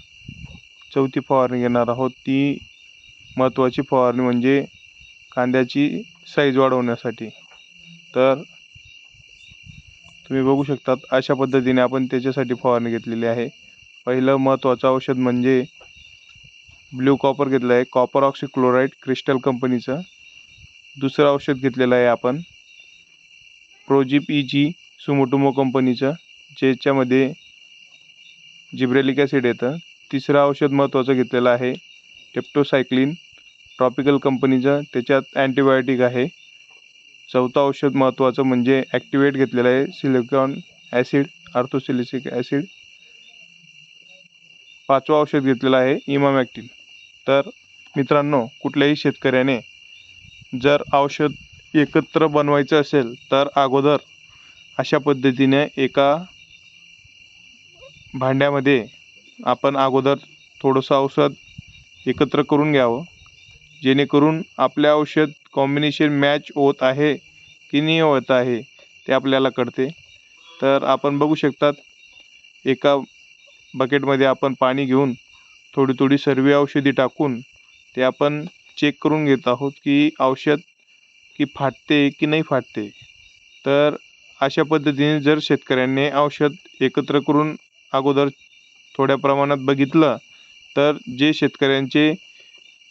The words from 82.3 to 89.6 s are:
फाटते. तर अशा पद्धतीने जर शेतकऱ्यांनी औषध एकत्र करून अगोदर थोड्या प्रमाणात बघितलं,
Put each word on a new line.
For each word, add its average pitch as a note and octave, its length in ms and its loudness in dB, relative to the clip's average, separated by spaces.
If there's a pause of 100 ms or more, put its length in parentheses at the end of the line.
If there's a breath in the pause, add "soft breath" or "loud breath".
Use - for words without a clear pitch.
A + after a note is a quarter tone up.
फाटते. A#2+ 460 -6 (800)
तर C#3+ 300 2 (440)
अशा C#3 220 -2
पद्धतीने D3 580 0
जर D3+ 220 2
शेतकऱ्यांनी C3+ 680 -2
औषध C#3+ 420 0 (280)
एकत्र C#3 380 0
करून D3+ 380 -2 (360)
अगोदर C#3 360 0 (680)
थोड्या C#3 200 2
प्रमाणात C#3 400 0
बघितलं, C#3 600 0 (600 loud breath)